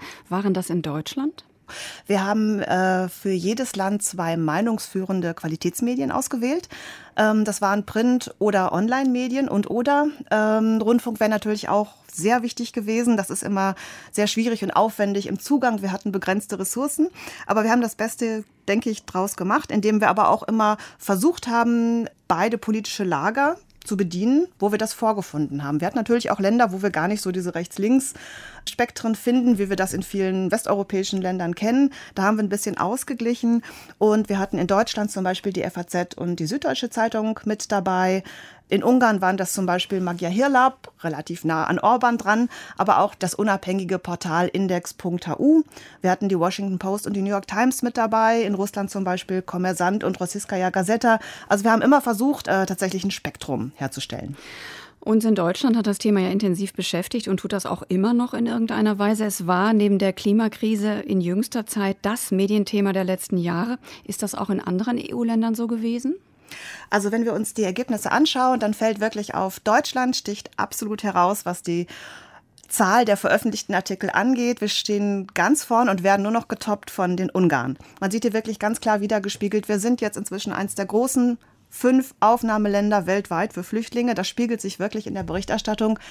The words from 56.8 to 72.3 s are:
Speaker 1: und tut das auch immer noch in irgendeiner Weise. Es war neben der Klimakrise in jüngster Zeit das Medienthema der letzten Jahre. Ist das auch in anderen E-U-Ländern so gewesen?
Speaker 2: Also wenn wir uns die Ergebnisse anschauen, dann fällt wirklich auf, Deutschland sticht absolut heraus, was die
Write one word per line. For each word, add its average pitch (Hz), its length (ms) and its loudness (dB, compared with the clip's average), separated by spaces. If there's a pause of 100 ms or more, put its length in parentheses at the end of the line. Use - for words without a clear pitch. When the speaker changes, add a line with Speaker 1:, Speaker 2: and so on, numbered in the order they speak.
Speaker 1:
und 190 100 0
tut 190 160 -6
das 196 120 -4
auch - 220 -6
immer 196 260 2
noch 240 220 0
in 233 100 -2
irgendeiner 226 540 0
Weise. 214 260 2
Es 196 220 -6
war 185 260 2
neben 208 240 4
der 190 160 2
Klimakrise 214 840 0
in 196 220 -2
jüngster 196 440 -2
Zeit 196 380 -2
das 214 260 -2
Medienthema 196 640 2
der 190 100 0
letzten 185 360 -2
Jahre. 175 400 -2 (240)
Ist - 180 -10
das 208 140 -4
auch - 160 -4
in - 80 -2
anderen 220 400 -2
E-U-Ländern 226 560 -2
so 233 100 -4
gewesen? 233 480 -2 (760)
Speaker 2:
Also 202 220 0
wenn 233 140 0
wir 226 80 -2
uns 208 200 -4
die 220 80 -2
Ergebnisse 208 500 -2
anschauen, 254 480 2
dann 214 140 0
fällt 220 260 0
wirklich 208 360 -4
auf, 190 240 -4
Deutschland 254 560 0
sticht - 420 -8
absolut 214 460 -6
heraus, 190 420 2
was 175 160 -6
die 175 240 -2 (840)